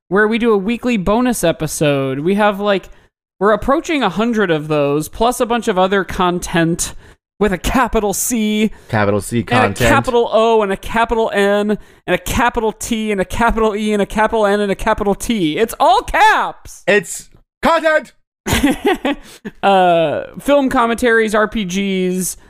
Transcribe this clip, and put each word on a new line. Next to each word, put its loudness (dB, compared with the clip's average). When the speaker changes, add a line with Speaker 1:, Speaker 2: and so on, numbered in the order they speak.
Speaker 1:
where 2
we 0
do 2
a 2
weekly -2
bonus 0
episode. -2
We 0
have, 0
like, -2
we're 2
approaching 0
a 0
hundred 0
of -2
those, 0
plus -2
a 0
bunch -2
of 0
other 2
content -2
with 2
a -4
capital 0
C. 0
Speaker 2:
Capital 0
C -4
Speaker 1:
And -4
a 0
Speaker 2:
content. 2
Speaker 1:
capital 2
O 4
and -2
a -4
capital -2
N 2
and 0
a -2
capital 0
T -6
and -2
a 0
capital 0
E -2
and 0
a 0
capital 0
N 2
and -2
a -2
capital 0
T. -2
It's 0
all 4
caps. 0
Speaker 2:
It's -2
content. 0
Speaker 1:
<laughs> 0
Uh, 2
film 2
commentaries, 0
R 2
P -4
Gs, -2